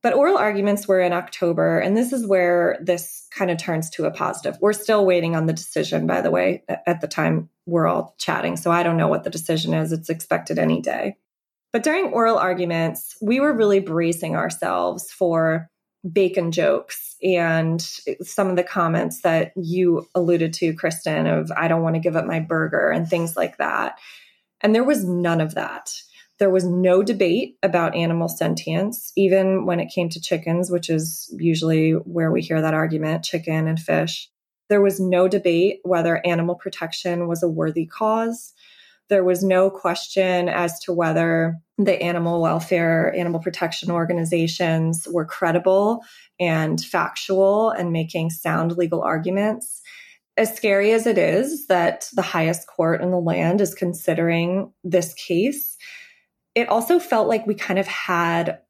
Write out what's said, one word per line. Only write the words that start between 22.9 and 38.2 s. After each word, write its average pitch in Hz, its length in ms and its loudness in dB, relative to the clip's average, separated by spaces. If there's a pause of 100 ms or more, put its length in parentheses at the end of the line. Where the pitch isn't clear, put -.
and 165 160 0
things 165 300 -2
like - 200 -2
that. - 420 -4 (640)
And 214 140 2
there 240 100 2
was 254 200 2
none 175 360 0
of 156 160 -2
that. - 360 -8 (460)
There 196 120 4
was 185 140 4
no 180 380 4
debate 202 640 0
about 175 320 0
animal 165 320 0
sentience, 165 880 -4
even 190 500 4
when 175 140 0
it - 120 -6
came 170 180 -2
to 165 100 -12
chickens, 170 500 -2
which 175 180 -2
is 160 480 -4
usually 160 540 2
where 165 400 0
we 160 120 0
hear 160 200 -2
that 160 120 0
argument, 160 500 -2
chicken 160 420 -2
and 160 120 0
fish. 160 520 -2 (380)
There 208 120 4
was 190 200 2
no 185 260 4
debate 180 560 2
whether 170 420 0
animal 170 300 0
protection 175 720 -6
was 170 160 -2
a 175 60 2
worthy 160 380 -2
cause. 226 680 -2 (560)